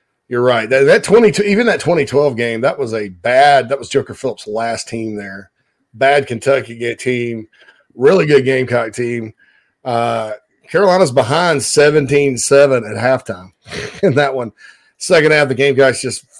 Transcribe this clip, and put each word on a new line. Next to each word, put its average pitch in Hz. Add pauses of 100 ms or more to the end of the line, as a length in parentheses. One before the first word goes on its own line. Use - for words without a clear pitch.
(280)
you're 120
right. 113
That, 135
that 175
twenty-two, 208
even 208
that 170
twenty 160
twelve 139
game, 113
that 143
was 117
a 104
bad, 123
that 139
was 123
Joker 127
Phillips' 117
last 113
team 110
there. 101 (420)
Bad 135
Kentucky 117
ga-, 117
team, 120 (460)
really 160
good 143
Gamecock 120
team. 120 (520)
Uh, 117 (340)
Carolina's 180
behind 147
seventeen 143
seven 135
at 107
halftime 107 (260)
<laughs> -
in 156
that 139
one. 120 (460)
Second 156
half, 147
the 131
Gamecocks 135
just - (100)